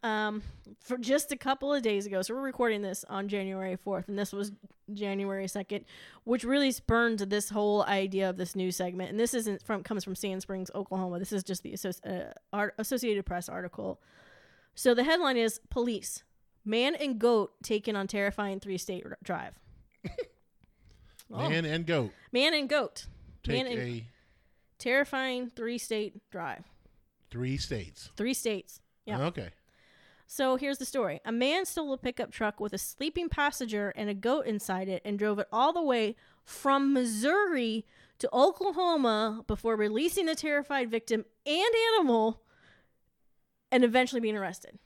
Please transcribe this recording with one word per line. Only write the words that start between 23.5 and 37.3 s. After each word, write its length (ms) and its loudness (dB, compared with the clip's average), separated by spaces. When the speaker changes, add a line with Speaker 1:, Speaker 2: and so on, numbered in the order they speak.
Speaker 1:
Man 40 -4
and 120 -4
Speaker 2:
a 260 -6
Speaker 1:
terrifying 680 0
three-state 800 -6
drive. 360 -8
Speaker 2:
Three 280 -2
states. 600 -8
Speaker 1:
Three 160 0
states. 480 -4
Yeah. 220 -4
Speaker 2:
Okay. 220 -6
Speaker 1:
So 300 0
here's 200 -2
the 80 -8
story. 400 -2
A 60 -4
man 340 2
stole 280 -4
a 40 -4
pickup 340 -4
truck 280 -2
with 140 -4
a 40 -4
sleeping 520 -4
passenger 640 0
and 140 -4
a 40 -2
goat 320 0
inside 440 -2
it 160 -4
and 120 -2
drove 220 0
it 120 -2
all 200 4
the 100 0
way 340 2
from 500 4
Missouri 920 2